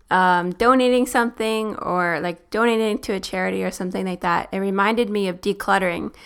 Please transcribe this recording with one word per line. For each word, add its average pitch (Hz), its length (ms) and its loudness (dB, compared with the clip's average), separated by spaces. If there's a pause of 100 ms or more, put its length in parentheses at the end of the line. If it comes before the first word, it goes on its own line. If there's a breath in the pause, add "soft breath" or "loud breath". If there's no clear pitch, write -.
(100)
um, 180 420 4
donating 247 540 4
something 220 680 -2
or, 175 440 -2
like, 175 300 -6
donating 220 500 2
to - 120 -4
a 190 80 -2
charity 190 420 -4
or 185 80 -4
something 185 360 -4
like 180 140 -6
that, 170 320 -2
it 196 60 -2
reminded 196 520 0
me 202 180 -2
of 180 120 -6
decluttering. 190 720 -2 (120 loud breath)